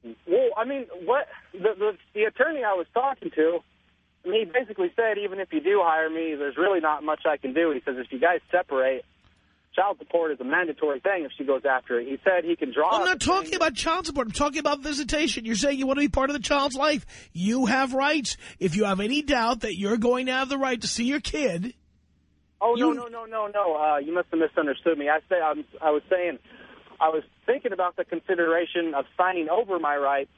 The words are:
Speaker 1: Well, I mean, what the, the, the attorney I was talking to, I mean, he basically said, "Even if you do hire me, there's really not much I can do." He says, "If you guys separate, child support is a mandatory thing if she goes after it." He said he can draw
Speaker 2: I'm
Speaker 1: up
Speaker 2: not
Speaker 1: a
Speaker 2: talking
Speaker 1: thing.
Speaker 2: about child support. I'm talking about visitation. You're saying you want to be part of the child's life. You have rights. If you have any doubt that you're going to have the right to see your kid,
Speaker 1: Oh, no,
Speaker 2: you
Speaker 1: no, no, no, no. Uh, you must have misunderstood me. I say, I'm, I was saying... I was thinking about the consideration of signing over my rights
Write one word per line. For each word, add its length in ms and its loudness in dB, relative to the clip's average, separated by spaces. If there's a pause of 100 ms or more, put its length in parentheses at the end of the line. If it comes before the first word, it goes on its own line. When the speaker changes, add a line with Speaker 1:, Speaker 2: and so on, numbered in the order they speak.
Speaker 1:
Well, 520 0
I 80 -2
mean, 220 -6 (180)
what 220 0 (260)
the, 60 -16 (200)
the, 140 0 (220)
the 100 0
attorney 380 -2
I 120 0
was 200 -2
talking 400 -2
to, 240 2 (680)
I 40 -6
mean, 180 0
he 60 -16
basically 420 -2
said, 240 2
"Even 220 -6
if 120 -8
you 80 0
do 220 4
hire 260 2
me, 280 -4
there's 200 -4
really 240 2
not 220 0
much 240 -4
I 120 2
can 160 -6
do." 180 2
He 120 -2
says, 140 -4
"If 140 -10
you 80 -6
guys 180 2 (140)
separate, 520 0 (720)
child 240 0
support 320 -2
is 100 -4
a 40 -8
mandatory 560 0
thing 240 0
if 120 -10
she 60 -8
goes 220 2
after 340 0
it." 80 -4
He 160 -6
said 220 2
he 100 0
can 180 -4
draw 180 2
Speaker 2:
I'm 120 2
Speaker 1:
up 40 2
Speaker 2:
not 100 2
Speaker 1:
a 100 -16
Speaker 2:
talking 240 2
Speaker 1:
thing. 60 -2
Speaker 2:
about 180 0
child 320 -2
support. 220 -4
I'm 40 -10
talking 280 -2
about 200 0
visitation. 640 -2
You're 120 -2
saying 220 0
you 100 -2
want 80 2
to 60 2
be 60 2
part 220 0
of 40 -2
the 80 -6
child's 340 0
life. 280 0 (280)
You 340 0
have 260 2
rights. 440 0 (240)
If 160 0
you 80 2
have 160 0
any 220 -2
doubt 400 0
that 140 -6
you're 200 0
going 300 2
to 60 -2
have 160 0
the 100 -2
right 220 0
to 60 -8
see 180 -2
your 160 0
kid, 540 -2 (880)
Speaker 1:
Oh, 140 4
no, 180 4
Speaker 2:
you 20 0
Speaker 1:
no, 140 -8
no, 180 -12
no, 260 -4
no. 240 2
Uh, 220 4
you 160 -4
must 160 0
have 100 0
misunderstood 580 2
me. 100 -2
I 100 4 (100)
say, 160 2
I'm, 200 -2 (180)
I 80 4
was 180 2
saying... 300 0 (600)
I 120 4
was 120 -2 (220)
thinking 280 0
about 240 -2
the 80 -4
consideration 920 0
of 100 0 (120)
signing 340 0
over 280 0
my 180 0
rights 420 0